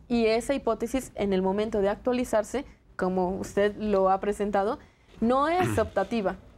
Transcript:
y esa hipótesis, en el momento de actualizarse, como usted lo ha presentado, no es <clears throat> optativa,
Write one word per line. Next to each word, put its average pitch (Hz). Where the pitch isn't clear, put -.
y 233
esa 233
hipótesis, 240
en 202
el 185
momento 208
de 196
actualizarse, 240
como 185
usted 202
lo 196
ha 190
presentado, 202
no 262
es 339
<clears throat> -
optativa, 196